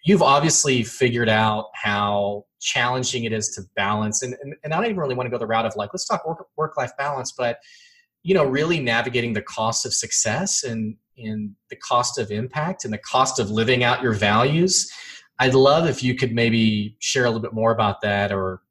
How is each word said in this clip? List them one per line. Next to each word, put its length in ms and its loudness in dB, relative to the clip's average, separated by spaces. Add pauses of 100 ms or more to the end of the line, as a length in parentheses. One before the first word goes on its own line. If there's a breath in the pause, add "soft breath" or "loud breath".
you've 160 6
obviously 600 4
figured 460 0
out 440 2
how 720 -2 (140)
challenging 680 -2
it 80 -2
is 160 -2
to 120 -12 (140)
balance. 480 -2
And, 180 -8
and, 220 -14
and 100 -6
I 40 -2
don't 80 0
even 120 -2
really 180 -2
wanna 140 -4
go 80 -4
the 80 -4
route 200 0
of, 100 -4
like, 180 -6
let's 140 -6
talk 180 -4
work, 300 -8
work-life 420 -4
balance, 360 -6
but, 260 -4 (640 soft breath)
you 100 2
know, 120 4
really 340 0
navigating 540 -2
the 80 -2
cost 440 -4
of 80 -6
success 720 -2
and, 320 -4 (220)
and 360 -8 (160)
the 60 -14
cost 420 0
of 140 -4
impact 540 -4
and 80 -6
the 60 -6
cost 380 2
of 140 -2
living 320 2
out 180 2
your 120 2
values. 760 2 (500 loud breath)
I'd 140 4
love 340 6
if 140 -2
you 140 2
could 180 -2
maybe 680 2
share 260 0
a 20 4
little 140 0
bit 120 -8
more 180 2
about 300 0
that 300 0
or 400 -4